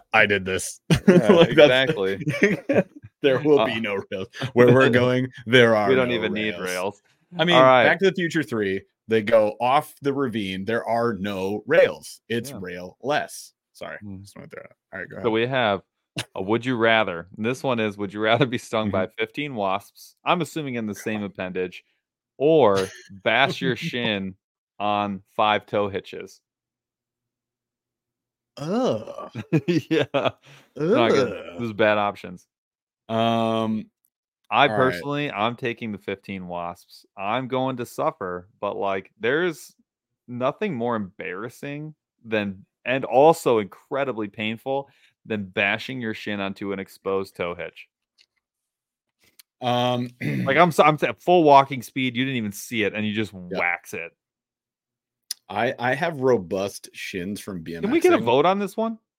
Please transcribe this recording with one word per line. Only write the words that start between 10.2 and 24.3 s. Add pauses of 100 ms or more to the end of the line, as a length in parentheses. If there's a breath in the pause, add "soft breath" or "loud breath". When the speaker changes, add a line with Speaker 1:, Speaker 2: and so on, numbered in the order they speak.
Speaker 1:
There
are
no
rails.
It's
Speaker 2:
Yeah.
Speaker 1:
rail-less. (180)
Sorry.
Speaker 2:
Mm.
Speaker 1:
Just
went
there. (220)
All
right,
go
ahead.
Speaker 2:
So
we
have (540)
a
would
you
rather. (100)
And
this
one
is,
would
you
rather
be
stung
Speaker 1:
Mm-hmm.
Speaker 2:
by (120)
fifteen
wasps? (100)
I'm
assuming
in
the
same
appendage. (540)
Or (240)
bash
your
Speaker 1:
<laughs>
Speaker 2:
shin (420)